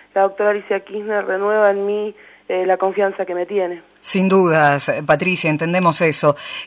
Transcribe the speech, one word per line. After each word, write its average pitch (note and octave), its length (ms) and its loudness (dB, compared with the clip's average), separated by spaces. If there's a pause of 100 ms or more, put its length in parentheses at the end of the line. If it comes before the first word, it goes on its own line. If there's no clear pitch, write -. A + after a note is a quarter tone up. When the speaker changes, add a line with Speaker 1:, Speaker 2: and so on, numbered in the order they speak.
(160)
Speaker 1:
la G3 80 4
doctora G3 280 0
Alicia G3+ 280 -2
Kirchner G#3 460 -6
renueva G3+ 440 2
en G3 160 0
mí, G#3 300 -4 (340)
eh, F#3 160 -2
la F#3 100 2
confianza F#3+ 500 -2
que F3+ 80 -8
me F3 120 -4
tiene. F3+ 360 -4 (200)
Speaker 2:
Sin F#3+ 260 0
dudas, D#3 640 4
eh, C3 180 -2
Patricia, E3 420 0
entendemos E3+ 520 0
eso. D#3 340 2 (320)